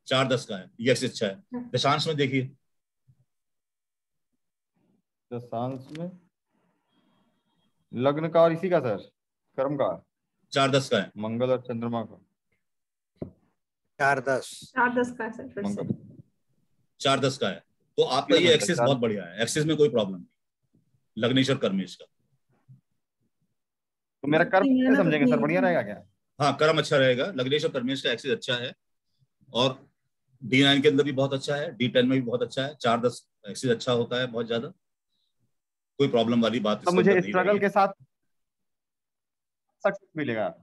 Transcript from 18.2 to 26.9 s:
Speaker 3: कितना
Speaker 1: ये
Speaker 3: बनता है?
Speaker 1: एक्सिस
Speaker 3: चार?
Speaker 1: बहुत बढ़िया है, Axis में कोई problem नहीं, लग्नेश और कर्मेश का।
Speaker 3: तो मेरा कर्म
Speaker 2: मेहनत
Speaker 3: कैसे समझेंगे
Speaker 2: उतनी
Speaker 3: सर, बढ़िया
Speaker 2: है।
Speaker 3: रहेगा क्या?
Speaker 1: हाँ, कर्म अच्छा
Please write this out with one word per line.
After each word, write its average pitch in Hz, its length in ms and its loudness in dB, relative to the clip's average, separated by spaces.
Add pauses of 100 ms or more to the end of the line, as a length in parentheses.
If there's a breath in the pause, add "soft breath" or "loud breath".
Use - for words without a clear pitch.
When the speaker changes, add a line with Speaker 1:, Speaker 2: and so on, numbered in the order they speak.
Speaker 3:
कितना 165 100 4
Speaker 1:
ये - 60 4
Speaker 3:
बनता 180 60 4
है? 160 60 8
Speaker 1:
एक्सिस - 220 0
Speaker 3:
चार? 120 100 2
Speaker 1:
बहुत 131 120 2
बढ़िया 107 260 -2
है, 92 180 -6
Axis 147 220 0
में 156 120 0
कोई 147 120 6
problem 104 280 -2
नहीं, 87 100 -16 (880)
लग्नेश 131 340 2
और 131 80 2
कर्मेश 95 360 -2
का। - 100 -20 (2250)
Speaker 3:
तो 139 40 -6
मेरा 156 180 4
कर्म 190 200 4
Speaker 2:
मेहनत 262 220 2
Speaker 3:
कैसे 262 80 6
समझेंगे 151 280 2
Speaker 2:
उतनी 123 80 4
Speaker 3:
सर, 143 80 2
बढ़िया 156 200 2
Speaker 2:
है। 185 60 2
Speaker 3:
रहेगा 160 160 2
क्या? 101 200 -10 (360)
Speaker 1:
हाँ, 139 180 0
कर्म 156 220 2
अच्छा 147 180 0